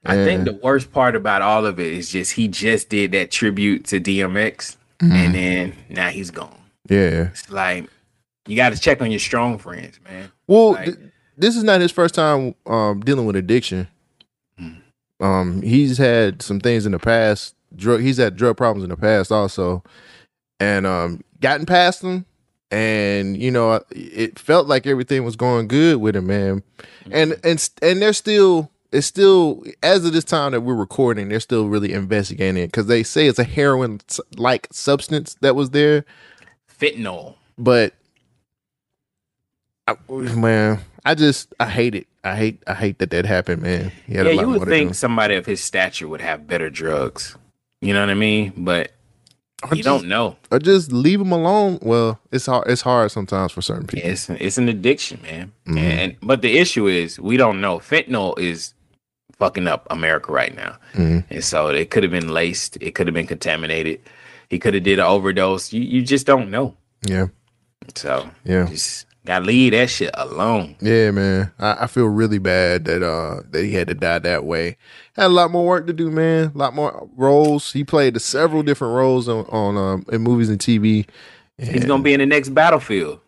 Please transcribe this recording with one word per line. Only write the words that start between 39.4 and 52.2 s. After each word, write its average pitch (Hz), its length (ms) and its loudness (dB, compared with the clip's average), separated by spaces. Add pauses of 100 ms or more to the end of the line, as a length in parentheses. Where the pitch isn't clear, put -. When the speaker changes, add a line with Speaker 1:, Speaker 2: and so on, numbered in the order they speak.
Speaker 2:
I, 110 80 -2 (140)
man, 113 680 0 (260)
I 156 100 4
just, 151 440 2
I 117 80 0
hate 117 280 -2
it. - 120 -10 (160)
I 98 120 -4
hate, 110 320 -2
I 90 60 -4
hate 101 260 -4
that 90 120 -2
that 87 140 -2
happened, 90 380 -2
man. 90 280 -4 (160)
He 113 80 -10
had 95 120 2
a - 40 6
Speaker 1:
Yeah, 160 60 4
Speaker 2:
lot - 60 2
Speaker 1:
you 233 60 0
would 254 80 -2
Speaker 2:
more 185 80 -2
to 175 60 -2
Speaker 1:
think 151 200 2
Speaker 2:
do. - 20 -8
Speaker 1:
somebody 110 420 0
of 90 100 -4
his 101 160 -6
stature 92 460 -4
would 78 140 -12
have 76 260 -8
better 82 220 -4
drugs. 73 680 -6 (460)
You 101 120 -2
know 101 80 2
what 101 100 0
I - 20 0
mean? 107 440 0
But 87 340 -2 (720)
Speaker 2:
Or - 120 -14
Speaker 1:
you 156 80 -6
Speaker 2:
just - 20 -10 (160)
Speaker 1:
don't 87 60 -12
know. 104 280 -2 (160)
Speaker 2:
Or 127 80 2
just 170 320 2
leave 147 280 2
him 190 120 0
alone. 185 500 2
Well, 113 380 0 (120)